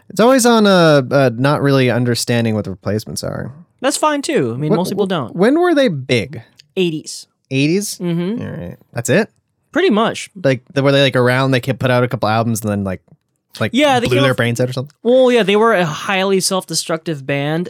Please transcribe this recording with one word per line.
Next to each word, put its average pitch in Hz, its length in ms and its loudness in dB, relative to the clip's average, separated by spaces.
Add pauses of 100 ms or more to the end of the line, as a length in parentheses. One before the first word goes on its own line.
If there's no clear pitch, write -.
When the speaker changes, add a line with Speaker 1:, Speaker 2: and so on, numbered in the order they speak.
Speaker 1:
It's - 100 -4
always 240 260 4
on, 226 220 6
uh, 165 420 6
uh, 131 240 2
not 135 300 0
really 135 260 2
understanding 117 640 0
what 104 120 -4
The 95 60 -10
Replacements - 520 -8
are. 92 280 -8 (280)
Speaker 2:
That's 254 180 -2
fine, 294 240 -2
too. 160 320 -2
I 123 40 -8
mean, 151 160 -4
Speaker 1:
Wh-, - 40 4
Speaker 2:
most 185 120 -2
people 202 160 -2
Speaker 1:
wh-, 185 40 -4
Speaker 2:
don't. 151 260 -4
Speaker 1:
when 233 240 2
were 359 160 2
they 269 140 2
big? 127 520 -2 (360)
Speaker 2:
Eighties. 165 500 -6 (240)
Speaker 1:
Eighties? 156 480 -2
Speaker 2:
Mm-hmm. 175 420 -4
Speaker 1:
All 101 80 -8
right. - 280 -12 (160)
That's 120 160 -4
it? 202 200 0 (440)
Speaker 2:
Pretty 349 160 0
much. 208 400 -2 (120)
Speaker 1:
Like, 131 220 0 (100)
the, 139 100 0
were 139 100 4
they, 139 80 4
like, 135 160 2
around, 127 340 2
they 127 80 2
kept, 120 200 -4
put 131 120 0
out 123 120 2
a 123 40 0
couple 107 220 -2
albums 113 320 0
and 107 80 -4
then, 101 160 -2
like, 92 160 -8 (580)
like, 110 140 -2
Speaker 2:
Yeah, 269 260 2
they 233 80 -2
Speaker 1:
blew 123 100 2
Speaker 2:
came 123 60 2
Speaker 1:
their 131 80 2
Speaker 2:
off 123 60 -2
Speaker 1:
brains 117 240 -2
out 127 80 0
or 127 40 -10
something? 131 280 -10
Speaker 2:
Well, 254 300 4
yeah, 240 120 4
they 196 140 2
were 226 160 2
a 180 100 2
highly 190 560 -2
self-destructive 165 840 -6
band. 147 440 -4